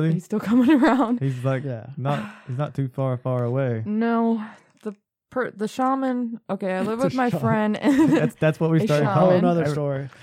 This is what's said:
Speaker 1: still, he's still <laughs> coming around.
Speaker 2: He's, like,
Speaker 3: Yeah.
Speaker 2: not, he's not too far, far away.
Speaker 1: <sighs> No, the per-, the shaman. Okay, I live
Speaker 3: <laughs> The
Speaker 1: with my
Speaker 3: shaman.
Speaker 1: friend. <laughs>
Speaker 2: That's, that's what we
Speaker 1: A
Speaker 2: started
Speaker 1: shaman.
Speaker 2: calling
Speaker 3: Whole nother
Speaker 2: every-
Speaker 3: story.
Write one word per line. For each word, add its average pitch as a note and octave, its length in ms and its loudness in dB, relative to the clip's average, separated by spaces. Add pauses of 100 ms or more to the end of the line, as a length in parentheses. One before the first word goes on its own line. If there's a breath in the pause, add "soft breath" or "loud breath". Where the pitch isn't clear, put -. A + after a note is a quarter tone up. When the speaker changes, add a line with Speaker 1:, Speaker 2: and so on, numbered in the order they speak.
Speaker 1:
still, E3 60 2
he's E3+ 100 -4
still G#3+ 160 -4
<laughs> - 80 -8 (160)
coming A#3 60 4 (120)
around. B3 380 2
Speaker 2:
He's, B2+ 240 -4
like, C3+ 200 0
Speaker 3:
Yeah. A#2+ 240 -8 (100)
Speaker 2:
not, C#3+ 360 -4 (120)
he's B2 100 -8
not C#3 180 -6
too C#3 140 -4
far, B2+ 300 -4
far B2+ 260 -2
away. A#2+ 400 -2
Speaker 1:
<sighs> - 20 -8
No, A3+ 560 0 (400 loud breath)
the G#3 120 -10 (360)
per-, B3+ 200 -4
the G#3 180 -6
shaman. B3+ 800 -2
Okay, F#3+ 260 -4
I F#3 60 -2
live A3 180 -4
Speaker 3:
<laughs> - 20 -2
The C4+ 40 0
Speaker 1:
with B3+ 100 0
my B3+ 140 0
Speaker 3:
shaman. A3 460 0
Speaker 1:
friend. - 20 -
<laughs> C#4 340 4
Speaker 2:
That's, C4+ 260 2
that's D#3 240 0
what D#3+ 100 2
we D#3+ 80 4
Speaker 1:
A G#3+ 80 2
Speaker 2:
started D3 180 2
Speaker 1:
shaman. F#3+ 100 0
Speaker 2:
calling F#3 260 6
Speaker 3:
Whole F3 100 4
nother E3+ 120 2
Speaker 2:
every- D3 100 0
Speaker 3:
story. C#3+ 360 -4 (140 loud breath)